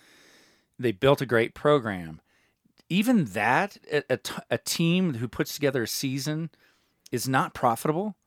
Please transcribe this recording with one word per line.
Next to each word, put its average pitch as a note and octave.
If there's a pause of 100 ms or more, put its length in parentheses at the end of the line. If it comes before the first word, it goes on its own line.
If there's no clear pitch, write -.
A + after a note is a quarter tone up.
(760)
They A#2+
built C3+
a C#3
great A#2
program. G2+ (720)
Even G#3
that, A#2 (120)
a, D3
a B2+
t-, - (180)
a A#2+
team E3+
who A#2
puts -
together C#3
a G#2+
season D3 (640)
is B2
not C3+
profitable. D#3